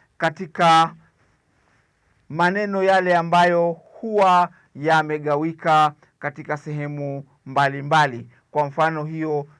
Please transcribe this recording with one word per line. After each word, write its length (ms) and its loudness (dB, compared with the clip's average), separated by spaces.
katika 760 2
maneno 540 -2
yale 340 2
ambayo 560 2
huwa 800 0
yamegawika 1200 0
katika 380 -8
sehemu 680 -10
mbalimbali. 840 -2
Kwa 160 -2
mfano 380 -2
hiyo 420 -6